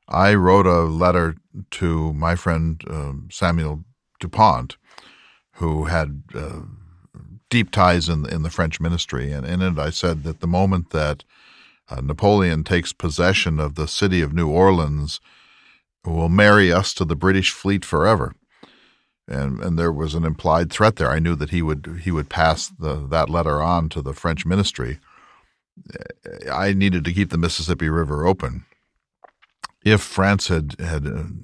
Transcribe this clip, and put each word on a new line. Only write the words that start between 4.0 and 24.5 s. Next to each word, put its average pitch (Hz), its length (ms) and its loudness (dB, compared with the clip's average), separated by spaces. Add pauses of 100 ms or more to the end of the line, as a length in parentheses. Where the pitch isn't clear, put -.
DuPont, 82 560 2 (840)
who 78 260 -2
had, 76 400 -2 (100)
uh, - 280 -12 (920)
deep 113 180 0
ties 87 400 4
in, 76 180 -2
in 82 140 -4
the 78 80 -2
French 82 300 -4
ministry. 80 520 -4
And 71 140 -6
in 90 160 -2
it, 90 160 -2
I 76 140 -4
said 82 320 -4
that 78 160 -8
the 82 80 -4
moment 90 420 0
that, 73 360 -2 (680)
uh, 64 100 -10
Napoleon 82 640 2
takes 87 280 0
possession 87 680 0
of 73 160 -2
the 76 120 -4
city 92 340 0
of 73 120 -2
New 82 140 0
Orleans, 76 720 2 (840)
will 82 260 -2
marry 101 420 8
us 92 240 2
to 95 100 -2
the 80 100 -2
British 92 360 2
fleet 98 340 -2
forever. 85 480 2 (960)
And, 67 340 -4
and 85 160 -2
there 85 140 0
was 78 240 -4
an 82 80 -2
implied 82 480 0
threat 107 240 4
there. 64 160 0
I 78 80 0
knew 85 160 0
that 73 160 -6
he 87 100 0
would, 80 420 -6
he 90 60 -4
would 78 200 -2
pass 80 400 2
the, 76 260 -6
that 73 340 -2
letter 78 320 0
on 82 280 0
to 80 120 -8
the 67 120 -8
French 80 300 -4
ministry. 82 540 -2 (1500)